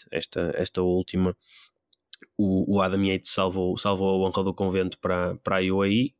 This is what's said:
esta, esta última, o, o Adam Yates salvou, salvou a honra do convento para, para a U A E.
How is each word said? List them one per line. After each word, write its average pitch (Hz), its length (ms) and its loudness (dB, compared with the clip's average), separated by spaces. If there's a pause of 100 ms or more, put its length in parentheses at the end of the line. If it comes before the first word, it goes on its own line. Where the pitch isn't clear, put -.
(100)
esta, 85 440 -4
esta - 280 -2
última, 90 540 0 (1000)
o, 95 380 2
o 98 40 4
Adam 95 240 2
Yates 95 280 0
salvou, 92 440 0
salvou 95 480 0
a 92 40 0
honra 95 160 -2
do 95 100 -2
convento 92 440 -2
para, 90 380 -2
para 95 220 -2
a 92 140 2
U 95 100 2
A 98 60 2
E. 117 320 2